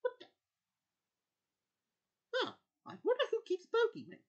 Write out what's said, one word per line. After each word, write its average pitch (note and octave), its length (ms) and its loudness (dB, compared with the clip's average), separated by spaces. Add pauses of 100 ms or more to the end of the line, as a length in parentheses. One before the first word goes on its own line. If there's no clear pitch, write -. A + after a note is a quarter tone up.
what B4 180 0
the? - 60 -20 (2000)
Huh, A#4+ 180 0 (340)
I - 80 -12 (100)
wonder B4 260 2
who A4+ 160 0
keeps F#4 200 -2
poking A4+ 420 2
me. - 100 -16 (100)